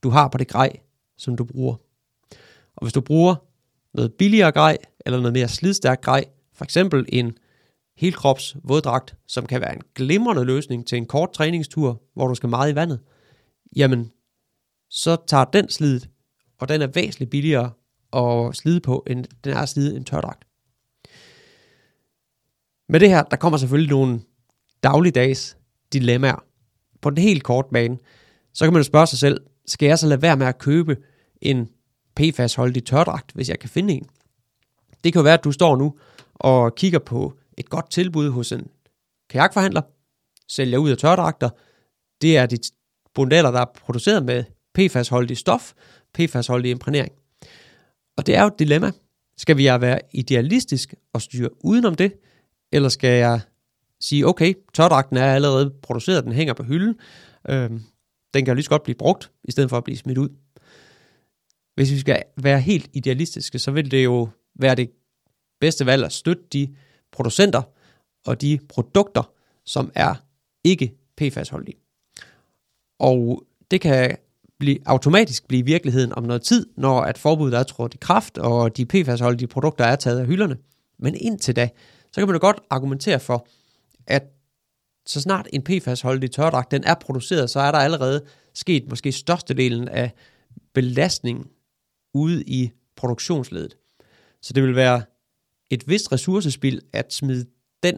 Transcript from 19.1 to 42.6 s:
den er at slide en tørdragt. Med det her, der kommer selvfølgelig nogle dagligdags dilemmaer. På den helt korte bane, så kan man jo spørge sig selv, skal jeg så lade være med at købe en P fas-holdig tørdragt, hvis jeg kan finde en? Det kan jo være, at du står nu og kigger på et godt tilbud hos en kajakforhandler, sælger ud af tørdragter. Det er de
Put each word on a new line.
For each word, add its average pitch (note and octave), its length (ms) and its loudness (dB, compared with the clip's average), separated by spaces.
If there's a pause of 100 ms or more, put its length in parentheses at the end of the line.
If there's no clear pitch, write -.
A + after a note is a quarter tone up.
den C#3 100 -4
er C3 40 -2
at C#3 120 -2
slide C#3+ 260 -4
en C3 80 -10
tørdragt. - 420 -8 (2500)
Med D#3+ 100 4
det G3+ 100 8
her, E3+ 140 6
der - 140 -4
kommer D#3+ 200 0
selvfølgelig C#3 320 0
nogle C3 320 0 (640)
dagligdags C3+ 760 2 (360)
dilemmaer. B2 500 0 (580)
På C#3+ 80 0
den C#3+ 80 -2
helt F3+ 260 2
korte C3 280 0
bane, A#2+ 260 0 (560)
så - 120 0
kan E3 80 4
man E3 60 6
jo D3 40 4
spørge D#3 240 6
sig B2+ 120 -4
selv, C#3 220 2 (240)
skal - 220 0
jeg D#3+ 120 4
så D#3+ 80 0
lade C#3 140 2
være D#3+ 160 4
med C3+ 100 0
at B2+ 100 -4
købe D3+ 400 0 (440)
en B2 280 -2 (460)
P - 40 -6 (140)
fas-holdig B2 520 -2
tørdragt, D3+ 460 0
hvis - 180 -8
jeg - 100 -6
kan - 100 -14
finde F#3+ 240 -2
en? - 120 -6 (1000)
Det E3+ 100 2
kan F3+ 60 4
jo D3+ 40 4
være, D3+ 100 8
at D#3+ 100 2
du D3 80 0
står D3+ 240 4
nu C#3+ 240 -2 (340)
og B2 420 4
kigger E3+ 240 2
på C3+ 340 -6 (240)
et - 120 -12
godt - 220 -8
tilbud D#3+ 380 -2
hos B2 220 -4
en B2 160 -10 (640)
kajakforhandler, F3 520 2 (640)
sælger B2+ 300 -2
ud D3+ 120 2
af B2 80 2
tørdragter. D#3+ 520 0 (720)
Det D#3+ 160 4
er B2+ 80 4
de A#2+ 120 -4 (600)